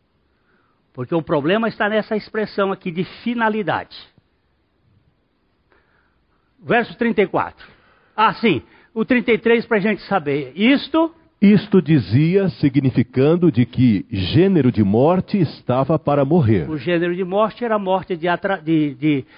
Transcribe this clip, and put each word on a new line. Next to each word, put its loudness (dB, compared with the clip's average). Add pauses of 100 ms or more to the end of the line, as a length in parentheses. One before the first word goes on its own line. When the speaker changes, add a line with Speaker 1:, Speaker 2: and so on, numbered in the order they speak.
(920)
Speaker 1:
Porque -8
o 0
problema 0
está -4
nessa -2
expressão -4
aqui -8
de -4 (180)
finalidade. -4 (2500)
Verso -2
trinta 0
e 0
quatro. -6 (500)
Ah, 2
sim. 0 (300)
O -2
trinta 0
e 2
três 0
pra 0
gente -2
saber. -4
Isto 0 (280)
Speaker 2:
Isto 4
dizia, 2
significando 0
de 0
que 0
gênero 2
de 2
morte 0
estava -2
para 0
morrer. 2
Speaker 1:
O -6
gênero -2
de -4
morte -2
era -2
a -2
morte -4
de -6
atra-, -4
de, -2
de -2 (140)